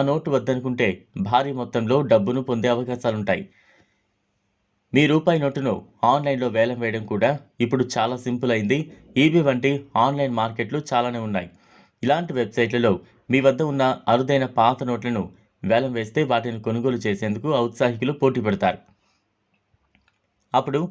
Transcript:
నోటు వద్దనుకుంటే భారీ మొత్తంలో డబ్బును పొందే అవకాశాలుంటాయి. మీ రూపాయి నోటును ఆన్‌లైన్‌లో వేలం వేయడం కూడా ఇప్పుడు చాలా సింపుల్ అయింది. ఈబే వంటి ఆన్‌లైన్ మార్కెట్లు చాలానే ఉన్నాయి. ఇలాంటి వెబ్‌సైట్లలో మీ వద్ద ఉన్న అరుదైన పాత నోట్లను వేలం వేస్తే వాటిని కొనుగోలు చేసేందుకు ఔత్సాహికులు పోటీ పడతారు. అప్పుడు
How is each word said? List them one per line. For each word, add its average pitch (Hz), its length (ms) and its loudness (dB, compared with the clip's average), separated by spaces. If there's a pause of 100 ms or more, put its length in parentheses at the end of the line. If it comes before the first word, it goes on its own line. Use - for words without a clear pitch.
నోటు 151 280 0
వద్దనుకుంటే 127 580 0 (400)
భారీ 135 260 2
మొత్తంలో 123 480 -2
డబ్బును 120 420 2
పొందే 120 260 -2
అవకాశాలుంటాయి. 117 720 -2 (1500)
మీ 139 140 6
రూపాయి 160 340 2
నోటును 135 320 -2 (300)
ఆన్‌లైన్‌లో 131 460 0
వేలం 113 300 0
వేయడం 113 260 -4
కూడా 110 240 0 (300)
ఇప్పుడు 123 240 0 (100)
చాలా 120 240 0
సింపుల్ 123 380 -2
అయింది. 104 220 0 (400)
ఈబే 156 240 4
వంటి 135 300 2 (260)
ఆన్‌లైన్ 135 420 0
మార్కెట్లు 113 440 -4
చాలానే 120 440 -2
ఉన్నాయి. 90 220 -4 (540)
ఇలాంటి 156 300 0
వెబ్‌సైట్లలో 117 600 2 (360)
మీ 131 120 4
వద్ద 135 220 4
ఉన్న 139 200 0 (240)
అరుదైన 131 380 2 (140)
పాత 120 240 2
నోట్లను 120 400 -4 (400)
వేలం 120 300 2
వేస్తే 113 300 -2
వాటిని 117 380 -2
కొనుగోలు 117 460 -2
చేసేందుకు 107 420 -2 (140)
ఔత్సాహికులు 120 500 -2
పోటీ 131 280 2
పడతారు. 98 380 0 (1700)
అప్పుడు 135 380 0